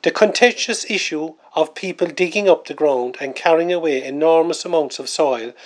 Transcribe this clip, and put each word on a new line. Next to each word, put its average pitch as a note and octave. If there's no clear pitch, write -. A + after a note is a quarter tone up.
The F3
contentious A3
issue D#3+
of D#3+
people F3+
digging F3+
up D#3+
the D#3
ground C3
and C#3
carrying E3+
away D#3+
enormous D#3+
amounts D#3+
of C3
soil B2